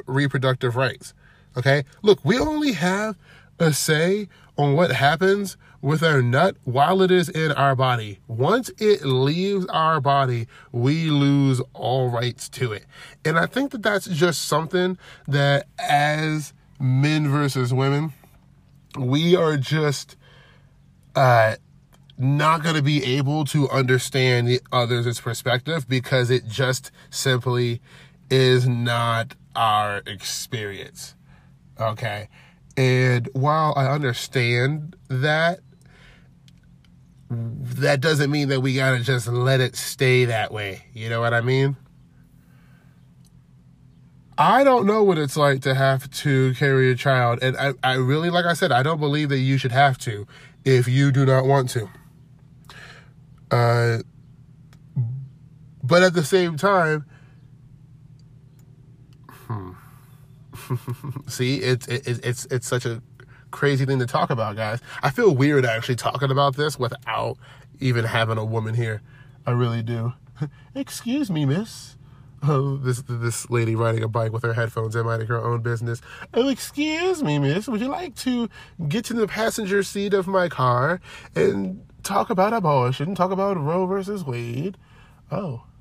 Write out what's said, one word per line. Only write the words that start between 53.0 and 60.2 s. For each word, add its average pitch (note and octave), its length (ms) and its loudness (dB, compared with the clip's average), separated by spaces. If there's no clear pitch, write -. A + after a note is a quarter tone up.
Uh, A#2 480 2
but E3+ 180 6
at F#3 140 6
the E3+ 80 2
same F3 340 2
time, D#3+ 480 2
hmm. F#2+ 420 -14